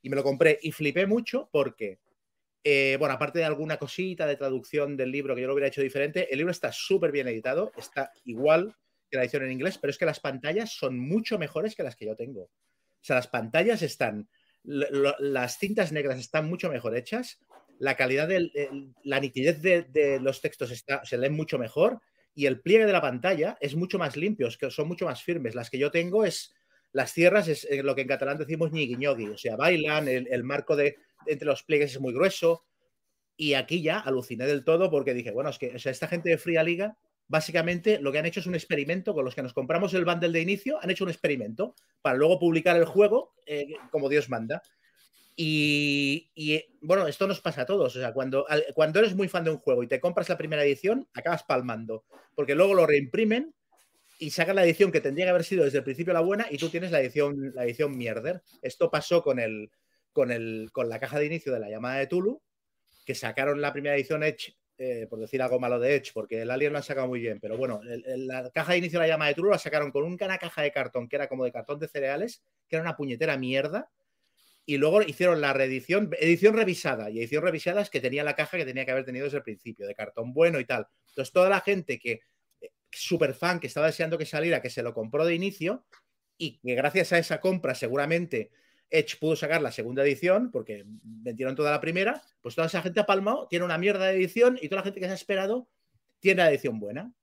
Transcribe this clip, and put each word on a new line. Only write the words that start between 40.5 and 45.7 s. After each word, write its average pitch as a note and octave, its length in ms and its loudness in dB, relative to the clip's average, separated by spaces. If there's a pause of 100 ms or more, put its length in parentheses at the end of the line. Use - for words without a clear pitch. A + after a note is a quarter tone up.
han F3+ 80 -4
hecho F#3+ 140 0
un F3 60 -4
experimento C#3 640 -2 (280)
para C3 140 2
luego D#3+ 220 6
publicar E3+ 380 4
el E3+ 80 8
juego, G3+ 500 4 (120)
eh, D3 200 -4 (240)
como C#3 180 0
Dios C#3+ 200 2
manda". B2 340 -4 (760)
Y, D3 960 2